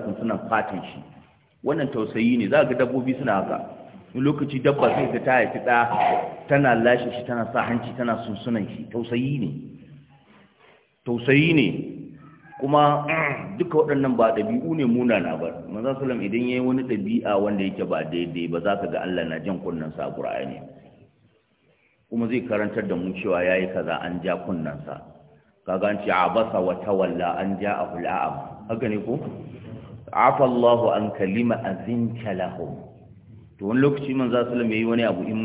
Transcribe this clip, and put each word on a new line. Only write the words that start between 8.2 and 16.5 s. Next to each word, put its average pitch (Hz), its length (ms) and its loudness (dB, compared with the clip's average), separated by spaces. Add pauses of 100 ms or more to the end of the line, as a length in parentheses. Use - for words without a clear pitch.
sunsunan 104 440 -4
shi. - 240 -10
Tausayi 123 460 -2
ne. 95 100 -2 (1600)
Tausayi 135 480 4
ne. 135 140 6 (920)
Kuma 147 480 4 (160)
<clears throat> 131 320 -6
duka 165 200 0
waɗannan 135 380 2
ba 113 220 4
ɗabi'u 117 400 -2
ne 143 80 2
munana 117 500 2
ba. 82 300 -6
Manzon 120 320 -4
sallam 127 240 -4
idan 110 260 -2
ya 123 80 0